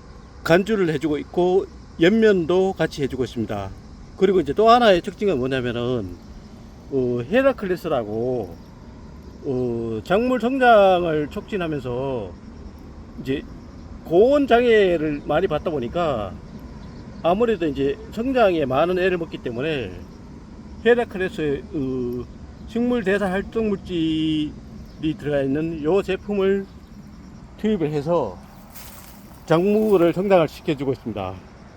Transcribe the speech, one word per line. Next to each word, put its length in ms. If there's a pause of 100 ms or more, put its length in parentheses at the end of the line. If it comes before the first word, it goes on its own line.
(440)
간주를 500
해주고 240
있고, 480 (340)
연면도 760
같이 280
해주고 220
있습니다. 460 (460)
그리고 240
이제 120
또 180
하나의 300
특징은 380
뭐냐면은, 800 (760)
어, 260 (100)
헤라클레스라고, 1300 (880)
어, 600
작물 360
성장을 880
촉진하면서 1000 (920)
이제 200 (600)
고온 420
장애를 800
많이 240
받다 220
보니까 640 (880)
아무래도 440
이제 300 (160)
성장에 540
많은 320
애를 200
먹기 200
때문에 520 (920)
헤라클레스, 800 (120)
어, 500 (440)
식물 340
대사 280
활성 380
물질이 840 (640)
들어가 240
있는 400
요 200
제품을 640 (920)
투입을 320
해서 480 (1080)
작물을 640
성장을 360
시켜주고 440
있습니다. 420 (420)